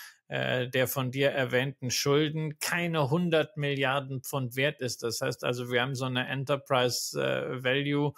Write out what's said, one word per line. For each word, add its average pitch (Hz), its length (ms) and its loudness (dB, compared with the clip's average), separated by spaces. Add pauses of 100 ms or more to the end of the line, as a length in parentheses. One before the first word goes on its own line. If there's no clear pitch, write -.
(280)
äh, 131 420 -2
der 127 180 2
von 127 240 -2
dir 139 200 4
erwähnten 127 600 0
Schulden 151 680 0
keine 165 500 0
hundert 160 480 2
Milliarden 135 640 0
Pfund 127 340 -4
wert 143 240 0
ist. 123 240 -4
Das 117 160 -2
heißt 131 240 -4
also, 123 260 -2
wir 123 120 2
haben 135 120 0
so 127 120 -4
eine 127 200 -2
Enterprise, 135 960 0
äh, 131 400 -2
Value, 143 560 2